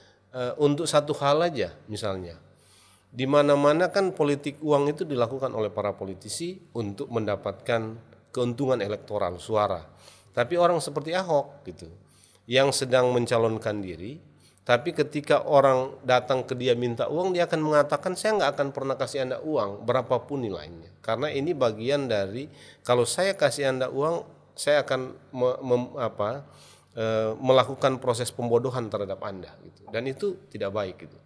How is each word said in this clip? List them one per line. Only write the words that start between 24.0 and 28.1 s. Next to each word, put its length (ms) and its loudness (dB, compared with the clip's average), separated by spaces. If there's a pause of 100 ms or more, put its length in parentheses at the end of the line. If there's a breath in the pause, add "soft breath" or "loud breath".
saya 320 2
akan 160 -2 (300)
me-, 300 0
mem-, 340 0
apa, 500 -4 (480 loud breath)
eh, 420 -2
melakukan 600 2
proses 320 -2